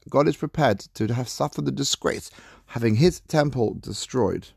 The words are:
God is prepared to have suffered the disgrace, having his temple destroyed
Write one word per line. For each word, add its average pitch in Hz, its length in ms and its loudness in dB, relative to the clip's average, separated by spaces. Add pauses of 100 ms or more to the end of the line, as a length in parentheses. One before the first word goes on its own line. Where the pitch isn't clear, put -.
God 143 180 2
is 156 100 2
prepared 139 440 0 (140)
to 110 180 -2
have 120 160 -2
suffered 147 380 -4
the 139 40 -2
disgrace, - 600 -4 (360)
having 117 300 0
his 165 240 4
temple 131 540 0
destroyed 101 840 -4